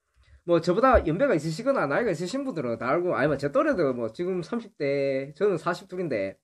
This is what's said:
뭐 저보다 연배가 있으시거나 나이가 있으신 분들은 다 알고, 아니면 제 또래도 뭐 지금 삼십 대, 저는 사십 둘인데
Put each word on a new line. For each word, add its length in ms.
뭐 140
저보다 460
연배가 300
있으시거나 500
나이가 260
있으신 320
분들은 360
다 100
알고, 260
아니면 220
제 140
또래도 420
뭐 180
지금 300
삼십 360
대, 580
저는 220
사십 300
둘인데 560